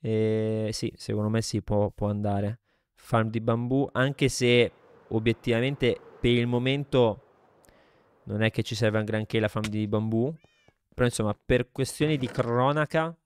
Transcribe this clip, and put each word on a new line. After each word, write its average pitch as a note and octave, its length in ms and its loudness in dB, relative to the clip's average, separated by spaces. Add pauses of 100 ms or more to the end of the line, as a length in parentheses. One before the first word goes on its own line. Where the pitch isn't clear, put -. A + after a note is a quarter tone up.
Eh, A2 680 0
sì, - 240 -6
secondo G#2+ 340 -2
me A2+ 120 0
sì, G#2+ 200 -4
può, G#2 300 0
può G#2 180 -4
andare. G#2 500 -2 (420)
Farm A2+ 280 0
di A2+ 100 -4
bambù, A#2+ 540 0
anche C3+ 340 0
se A#2+ 440 4 (360)
obiettivamente A#2 920 0 (200)
per A#2+ 120 2
il A#2+ 140 2
momento B2 800 0 (1000)
non G#2+ 180 -2
è A2 80 2
che - 100 -4
ci - 140 -4
serva G#2+ 240 2
un G#2+ 60 -2
granché A2 340 -2
la G#2+ 80 2
farm G#2+ 200 -4
di G#2+ 200 -2
bambù, A2 440 0 (600)
però B2 120 0
insomma G#2+ 280 0
per - 380 0
questioni D3+ 460 -2
di B2 100 -4
cronaca C#3+ 1000 -2